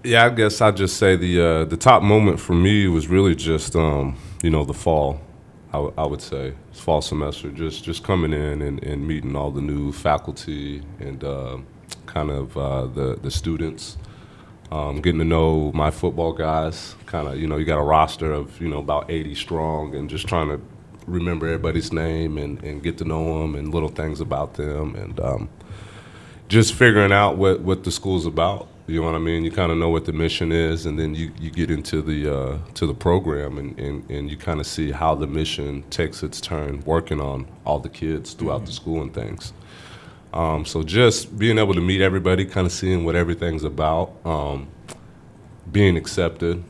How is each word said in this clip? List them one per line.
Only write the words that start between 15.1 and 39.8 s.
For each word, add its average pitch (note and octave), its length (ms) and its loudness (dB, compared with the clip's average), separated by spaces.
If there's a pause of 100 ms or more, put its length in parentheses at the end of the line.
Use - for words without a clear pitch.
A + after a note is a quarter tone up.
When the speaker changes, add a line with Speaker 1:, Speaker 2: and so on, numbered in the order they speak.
Speaker 1:
to D#2+ 60 2
know D#2+ 480 4
my D#2 180 2
football E2 420 -2
guys. D#2+ 640 -4 (140)
Kinda, D2 280 -4
you D#2+ 80 -4
know, D2+ 120 -2
you D#2 80 -2
got D#2 120 2
a D2 60 2
roster D#2 480 4
of, D2 280 -6
you E2 100 -4
know, D2 100 -4
about D2 320 -2
eighty D#2 240 -4
strong, D#2 580 -4
and C#2+ 160 -6
just D2+ 180 -8
trying D#2+ 200 0
to D2 120 -4 (460)
remember E2+ 400 -4
everybody's D#2+ 480 -2
name D#2+ 440 -2
and, C#2+ 260 -8
and D2 180 -10
get E2 160 -4
to E2+ 80 -8
know D#2+ 380 -2
'em D#2 120 -2
and D2+ 180 -6
little D#2 160 0
things D2+ 300 -6
about D2 360 -4
them, D2+ 400 -6
and, - 240 -10
um, C2 300 -4 (1000)
just G#2+ 260 6
figuring G#2 400 8
out G2 240 6
what, F#2+ 240 4
what F#2 220 0
the F2 80 -2
school's F#2 340 -2
about. E2 420 0 (200)
You D#2+ 120 -2
know D#2+ 60 0
what E2 100 0
I D#2+ 40 -2
mean? E2 260 0
You E2 60 -2
kinda E2+ 240 2
know E2 140 2
what E2 160 2
the E2 60 -2
mission D#2+ 400 0
is, D#2+ 340 0
and D#2 140 -4
then D#2 160 -2
you, D#2+ 240 -6
you D#2+ 100 -8
get E2 220 -2
into D#2 300 -2
the, D2 320 -2
uh, C2+ 240 -4 (160)
to - 140 -2
the C#2 60 -2
program, D2 640 0
and, C#2+ 220 -10
and, C#2+ 320 -8
and D2 180 -6
you D2+ 60 -8
kinda D2+ 300 -4
see D2 260 -4
how D#2 240 2
the D2 120 -4
mission C#2+ 600 -4
takes - 340 -4
its - 180 -8
turn C#2+ 440 -4
working D#2 360 0
on C2+ 240 -4 (200)
all D2 140 0
the B1+ 100 -8
kids - 440 -6
throughout C#2+ 320 -4
the - 60 -10
Speaker 2:
Mm-hmm. - 20 -
Speaker 1:
school D#2+ 280 -6
and C2+ 120 -8
things. - 400 -10 (800)